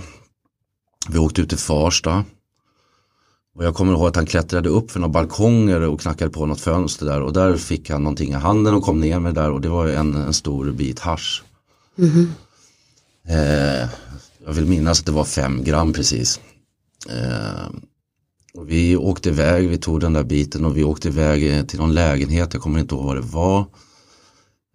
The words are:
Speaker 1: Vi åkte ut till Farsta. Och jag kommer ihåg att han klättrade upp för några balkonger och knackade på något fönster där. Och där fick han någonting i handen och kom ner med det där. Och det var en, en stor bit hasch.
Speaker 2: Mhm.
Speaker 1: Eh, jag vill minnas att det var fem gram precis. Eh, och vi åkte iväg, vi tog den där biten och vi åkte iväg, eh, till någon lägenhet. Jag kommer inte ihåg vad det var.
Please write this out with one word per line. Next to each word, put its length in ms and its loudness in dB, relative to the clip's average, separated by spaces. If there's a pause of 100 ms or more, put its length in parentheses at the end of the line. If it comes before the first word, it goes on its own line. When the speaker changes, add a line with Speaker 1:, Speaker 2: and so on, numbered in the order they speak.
(1080)
Speaker 1:
Vi 100 -2
åkte 220 2
ut 80 -4
till 80 -2
Farsta. 680 0 (1300)
Och 100 -6
jag 100 0
kommer 180 2
ihåg 140 4
att 80 0
han 100 2
klättrade 440 0
upp 220 0
för 80 -6
några 140 -2
balkonger 680 2
och 200 -2
knackade 300 -2
på 140 -4
något 160 -4
fönster 440 -2
där. 160 -2
Och 120 -4
där 240 4
fick 320 -6
han 140 -2
någonting 260 -2
i 40 -4
handen 400 2
och 100 2
kom 160 0
ner 200 0
med 160 -2
det 60 0
där. 100 2
Och 100 -4
det 80 -2
var 180 0
en, 280 0
en 180 -2
stor 380 -4
bit 280 -4
hasch. 440 -6 (520)
Speaker 2:
Mhm. 360 4 (960)
Speaker 1:
Eh, 600 0 (560)
jag 80 -6
vill 120 0
minnas 340 2
att 60 -4
det 60 0
var 120 2
fem 400 -2
gram 300 2
precis. 460 -2 (720)
Eh, 580 -6 (840)
och 160 -16
vi 280 4
åkte 320 0
iväg, 400 2
vi 80 0
tog 220 -2
den 140 2
där 100 2
biten 420 0
och 120 0
vi 60 4
åkte 240 0
iväg, 500 2
eh, 80 0
till 140 -8
någon 140 2
lägenhet. 600 2
Jag 100 -6
kommer 160 0
inte 160 -2
ihåg 100 -4
vad 100 -2
det 60 -4
var. 440 0 (1080)